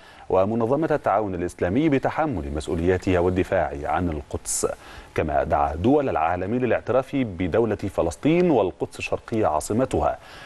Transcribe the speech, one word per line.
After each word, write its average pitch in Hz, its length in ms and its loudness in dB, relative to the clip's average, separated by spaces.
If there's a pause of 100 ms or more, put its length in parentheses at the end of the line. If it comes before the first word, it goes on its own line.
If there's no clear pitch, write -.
(300)
ومنظمة 113 640 2
التعاون 104 440 0
الإسلامي 92 540 0
بتحمل 131 680 0
مسؤولياتها 87 640 0
والدفاع 90 520 0 (120)
عن 82 260 0
القدس. - 580 -4 (480)
كما 73 280 0
دعا 76 320 0
دول 127 340 2
العالم 90 460 0
للاعتراف 120 600 0
بدولة 104 600 0
فلسطين 143 760 2
والقدس 101 480 0
الشرقية - 480 -2
عاصمتها. 78 720 0 (280)